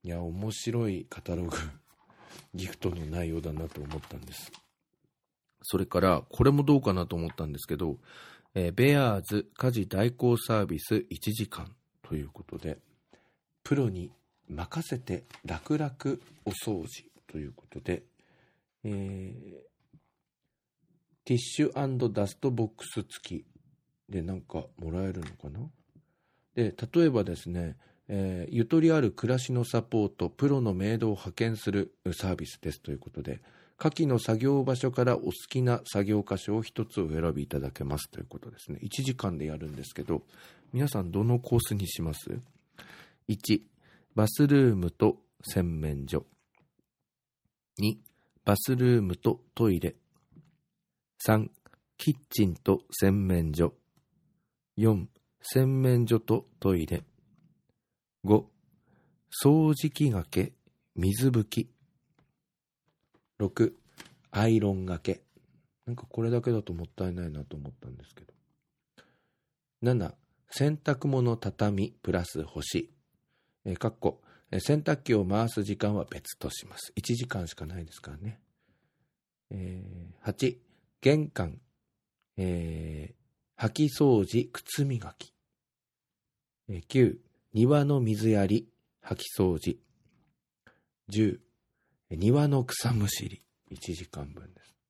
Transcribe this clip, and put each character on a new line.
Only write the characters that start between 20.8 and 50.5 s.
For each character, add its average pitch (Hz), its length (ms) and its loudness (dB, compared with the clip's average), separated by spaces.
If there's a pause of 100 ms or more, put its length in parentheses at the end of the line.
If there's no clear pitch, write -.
テ 127 100 2
ィ - 40 4
ッ - 20 2
シ - 240 -2
ュ& - 80 0 (400)
ダ 101 140 0
ス - 100 -10
ト 139 140 -2
ボ 117 160 0
ッ - 100 -8
ク - 80 -16
ス - 240 -8
付 - 300 -12
き - 80 -14 (640)
で 95 100 -4
な 92 140 -6
ん 90 80 -10
か 80 240 -10 (100)
も 80 140 -10
ら 92 140 -2
え 95 100 -4
る 92 60 -8
の 78 100 -10
か - 180 -16
な？ 117 220 -12 (840)
で、 110 200 -2 (180)
例 170 140 6
え - 20 6
ば 113 160 2
で 85 120 -4
す - 120 -12
ね、 87 300 -6 (300)
え 95 420 -4
ー、 - 40 -8
ゆ 113 120 2
と 160 140 4
り 160 120 6
あ 156 80 4
る 107 120 2
暮 117 200 -2
ら 127 60 2
し 127 160 -4
の 123 100 0
サ 113 180 0
ポ 110 220 0
ー 98 60 0
ト、 87 180 -4
プ 139 200 0
ロ 139 120 2
の 107 140 0
メ 104 220 0
イ - 20 -4
ド 113 80 0
を 107 60 2
派 95 200 -8
遣 113 240 -2
す 104 160 -4
る 101 220 -2 (180)
サ 92 200 -2
ー 87 40 -2
ビ 78 100 -8
ス - 140 -16
で 78 120 -6
す - 100 -14
と - 80 -10
い 71 60 -4
う - 20 -12
こ - 100 -16
と 76 140 -10
で、 67 180 -8 (380)
下 156 120 2
記 160 160 0
の 123 140 2
作 113 180 0
業 135 240 2
場 131 140 0
所 127 160 -2
か 131 100 0
ら 123 140 4
お - 60 -4
好 - 100 -4
き - 280 -6
な 123 260 2
作 101 180 0
業 104 240 2
箇 98 100 -2
所 104 200 -2
を 110 40 -2
一 - 220 -6
つ - 160 -6
お 82 80 0
選 80 260 0
び 71 80 -4
い 71 60 -8
た 73 100 -4
だ 67 140 -4
け - 100 -10
ま 71 160 -4
す - 120 -10
と - 100 -14
い - 20 -10
う - 40 -10
こ - 120 -16
と - 100 -16
で - 120 -20
す - 100 -16
ね。 - 100 -8
一 120 220 -8
時 131 140 -2
間 90 220 -4
で 76 80 -4
や 76 100 -6
る 80 100 -10
ん 73 80 -10
で 69 80 -12
す - 100 -16
け 73 120 -10
ど、 80 200 -2 (480)
皆 127 140 0
さ 107 140 -2
ん 87 100 -6
ど 101 140 0
の 120 160 4
コ 120 160 0
ー - 40 6
ス - 140 -4
に 95 140 -2
し - 120 -8
ま 80 140 -2
す？ - 240 -8 (880)
一、 - 400 0 (480)
バ 107 140 4
ス 147 180 4
ル 135 280 6
ー - 20 2
ム 87 160 0
と - 280 2 (220)
洗 85 380 0
面 71 260 -4
所。 73 200 -4 (1500)
二、 107 220 0 (440)
バ 104 120 4
ス 131 200 0
ル 123 240 6
ー - 20 0
ム 90 140 -2
と - 260 0 (100)
ト 113 160 4
イ 87 120 4
レ。 82 160 -4 (1200)